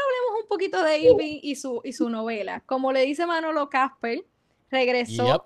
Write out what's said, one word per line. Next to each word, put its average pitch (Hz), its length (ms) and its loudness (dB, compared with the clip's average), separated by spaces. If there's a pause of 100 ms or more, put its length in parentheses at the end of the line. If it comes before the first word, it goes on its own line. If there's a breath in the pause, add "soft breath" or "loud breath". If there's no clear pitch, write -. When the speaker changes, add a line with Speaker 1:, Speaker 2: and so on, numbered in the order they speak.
Speaker 1:
hablemos 494 380 0
un - 40 -20
poquito 370 340 -2
de 311 180 2
Irving 311 420 4
y 285 160 -4
su, 254 260 -6
y 262 80 -8
su 233 180 -2
novela. 220 560 -6
Como 262 280 -2
le 262 80 2
dice 294 240 0
Manolo 320 440 -2
Casper, 269 540 -2 (460)
regresó, 247 560 0
Speaker 2:
Yep. 254 200 4